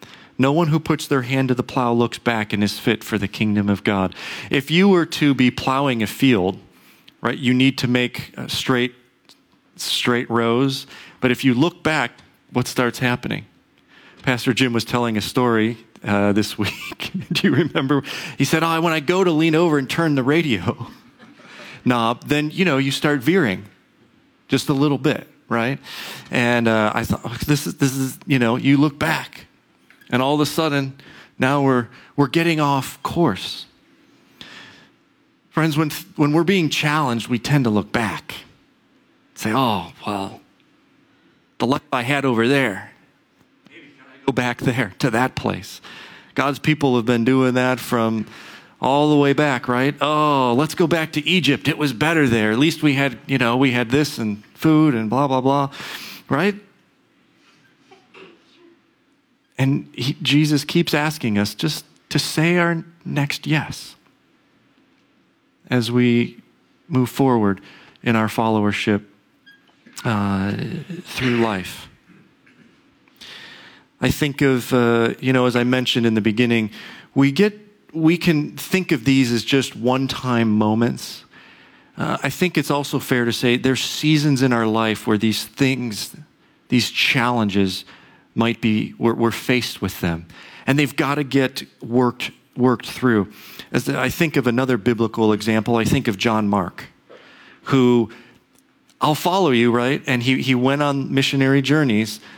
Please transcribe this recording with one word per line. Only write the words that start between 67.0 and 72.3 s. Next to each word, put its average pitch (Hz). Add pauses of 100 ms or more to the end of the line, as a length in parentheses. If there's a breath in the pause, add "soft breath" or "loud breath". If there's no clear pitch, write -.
forward 113 (420 loud breath)
in 117
our 110
followership, 104 (1000)
uh, 101 (500)
through 123
life. 107 (2000 loud breath)